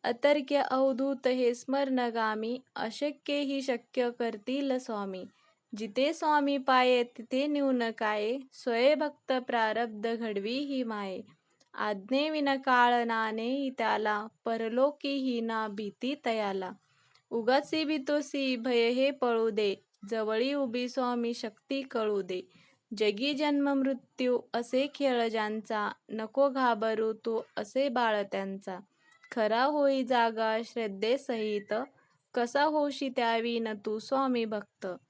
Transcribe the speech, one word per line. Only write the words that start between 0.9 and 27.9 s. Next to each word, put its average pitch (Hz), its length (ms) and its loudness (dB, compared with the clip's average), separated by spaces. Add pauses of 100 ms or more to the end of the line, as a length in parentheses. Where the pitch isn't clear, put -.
हे 247 280 2
स्मरणगामी, 240 1040 0 (180)
अशक्य 285 580 -4
ही 277 280 -2
शक्य 247 560 -2
करतील 254 600 -2
स्वामी. 196 460 -6 (520)
जिथे 226 360 0
स्वामी 294 460 2
पाये 254 460 4
तिथे 254 420 -4
न्यून 269 440 0
काय, 214 460 -2 (160)
स्वये 254 420 2
भक्त 294 380 -4
प्रारब्ध 226 840 -2
घडवी 220 440 -4
ही 277 240 -4
माये. 202 400 -6 (520)
आज्ञेविन 262 800 -2
काळ 247 480 4
नाने 233 760 -2
त्याला, 214 480 0 (180)
परलोकी 240 680 0
ही 262 260 0
ना 220 280 -2
भीती 214 460 -6 (120)
तयाला. 196 440 -2 (600)
उगाची 269 540 2
भीतोसी 285 720 0
भय 233 320 2
हे 262 220 2
पळू 233 400 0
दे, 208 240 0 (360)
जवळी 226 440 0
उभी 247 340 -2
स्वामी 240 460 -2
शक्ती 262 480 -6
कळू 214 400 -2
दे. 185 180 -4 (560)
जगी 208 360 0
जन्म 285 360 2
मृत्यू 262 720 0 (140)
असे 254 400 0
खेळ 240 340 2
ज्यांचा, 214 640 -2 (160)
नको 220 420 2
घाबरू 220 640 2
तू 220 280 -2 (160)
असे 262 320 0
बाळ 226 340 2 (100)